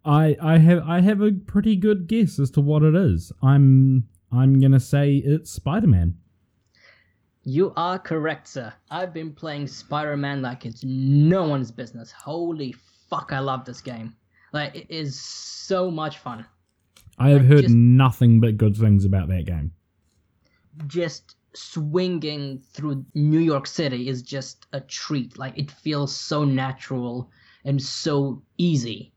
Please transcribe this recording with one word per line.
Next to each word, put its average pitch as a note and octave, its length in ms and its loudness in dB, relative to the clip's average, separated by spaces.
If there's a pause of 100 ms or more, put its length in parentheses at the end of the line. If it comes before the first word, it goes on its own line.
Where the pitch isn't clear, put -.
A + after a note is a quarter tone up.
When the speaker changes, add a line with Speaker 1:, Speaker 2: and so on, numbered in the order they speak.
Speaker 1:
I, D3+ 380 2
I D#3+ 160 4
have, E3 280 6
I F3 140 0
have G3+ 200 2
a G#3+ 120 2
pretty G3+ 440 -2
good F#3 320 -2
guess A3 300 0
as C#3 140 0
to D3 80 2
what D3 220 2
it D#3 120 4
is. G2+ 360 0 (120)
I'm, C3+ 680 6 (240)
I'm C3 280 4
gonna C3+ 200 6
say C#3+ 360 0
it's C#3+ 360 -2
Spider-Man. C3+ 640 0 (1300)
Speaker 2:
You D3 320 -2
are F3+ 220 -4
correct, D#3 500 -6
sir. A#2 240 -14 (180)
I've F3 240 -10
been D#3+ 180 -12
playing D3 360 -10
Spider-Man C#3+ 760 -8
like B2+ 240 -10
it's A#2 180 -16
no C#3+ 640 2
one's C3 220 -4
business. A2+ 400 -16
Holy D#3 640 -10 (340)
fuck, D3+ 240 -8
I C3+ 80 -6
love C3+ 240 -6
this B2 160 -18
game. A2+ 340 -14 (380)
Like, D3 240 -8
it - 140 -18
is D#3 300 -10
so - 680 -8
much D#3 280 -8
fun. A2+ 260 -16 (720)
Speaker 1:
I C3 120 4
have C#3+ 120 8
Speaker 2:
Like, B2+ 80 6
Speaker 1:
heard D3 120 8
Speaker 2:
just A#2 120 4
Speaker 1:
nothing A#2+ 680 6
but A2+ 160 2
good G#2 200 2
things G#2 280 4
about F#2+ 240 0
that F2 180 -4
game. E2 260 -6 (1120)
Speaker 2:
Just D#3+ 500 -8 (180)
swinging D3+ 1080 -6 (100)
through C#3 320 -8 (100)
New D3+ 260 2
York D3+ 260 0
City B2+ 420 -6
is B2+ 140 -8
just - 500 -14
a C#3 80 -10
treat. - 580 -10
Like, C3 200 -12
it C#3+ 120 -8
feels C#3+ 440 -6
so D3+ 300 -4
natural C3 840 -6 (340)
and C#3 180 -2
so C#3 600 -4 (140)
easy. A#2+ 600 -4